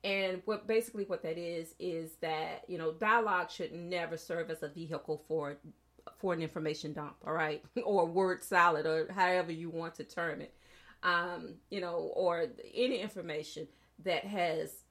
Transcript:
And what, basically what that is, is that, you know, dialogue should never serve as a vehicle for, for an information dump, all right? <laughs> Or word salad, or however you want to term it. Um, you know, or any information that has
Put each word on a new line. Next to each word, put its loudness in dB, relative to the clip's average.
And 0
what, -2
basically 2
what -4
that -2
is, -6
is -4
that, -2
you -6
know, 0
dialogue 4
should -6
never -4
serve -4
as -4
a -6
vehicle -6
for, -2
for 0
an 0
information -4
dump, -8
all -2
right? 0
<laughs> -2
Or 6
word 2
salad, 6
or 2
however 4
you -6
want -6
to -10
term -4
it. -14
Um, 0
you -4
know, -2
or 4
any 2
information -6
that 0
has 0